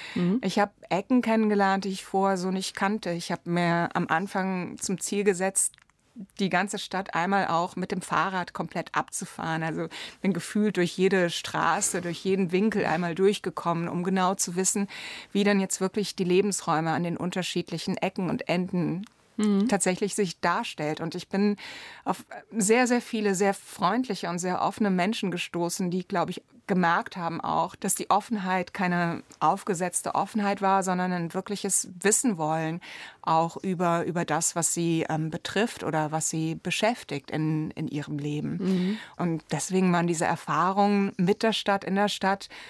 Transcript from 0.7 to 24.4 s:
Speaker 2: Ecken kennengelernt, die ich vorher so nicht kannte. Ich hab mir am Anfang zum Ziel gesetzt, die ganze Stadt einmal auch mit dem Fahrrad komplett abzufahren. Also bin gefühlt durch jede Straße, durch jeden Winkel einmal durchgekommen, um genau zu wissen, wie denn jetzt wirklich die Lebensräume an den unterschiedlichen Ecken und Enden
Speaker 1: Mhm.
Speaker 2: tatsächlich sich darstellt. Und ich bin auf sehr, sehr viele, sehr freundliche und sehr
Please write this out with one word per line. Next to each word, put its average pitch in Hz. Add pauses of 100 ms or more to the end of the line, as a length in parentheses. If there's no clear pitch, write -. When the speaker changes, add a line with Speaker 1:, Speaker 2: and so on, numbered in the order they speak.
Speaker 2:
Ecken 240
kennengelernt, 208
die 196
ich 190
vorher 196
so 185
nicht 190
kannte. 202
Ich 170
hab -
mir 170
am 175
Anfang 185
zum 185
Ziel 202
gesetzt, 190 (680)
die 190
ganze 190
Stadt -
einmal 185
auch 170
mit 185
dem 185
Fahrrad 175
komplett -
abzufahren. 160
Also 160 (340)
bin 190
gefühlt 208
durch 175
jede 185
Straße, 165
durch 170
jeden 190
Winkel 196
einmal 170
durchgekommen, 175
um 175
genau 190
zu 175
wissen, 190 (440)
wie 202
denn 202
jetzt 190
wirklich 190
die 196
Lebensräume 175
an 170
den 170
unterschiedlichen 175
Ecken 185
und -
Enden 180 (320)
Speaker 1:
Mhm. 208
Speaker 2:
tatsächlich 190
sich 196
darstellt. 170
Und 165
ich 180
bin 202 (480)
auf - (320)
sehr, 226
sehr 240
viele, 208
sehr 196
freundliche 196
und 175
sehr 180